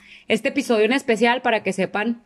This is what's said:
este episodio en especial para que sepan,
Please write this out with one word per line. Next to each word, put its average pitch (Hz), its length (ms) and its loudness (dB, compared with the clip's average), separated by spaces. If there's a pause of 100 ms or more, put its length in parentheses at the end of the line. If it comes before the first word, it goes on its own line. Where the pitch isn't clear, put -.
(280)
este 233 220 0
episodio 233 360 0
en 220 80 2
especial 240 480 0
para 220 220 0
que 190 100 -2
sepan, 202 520 -4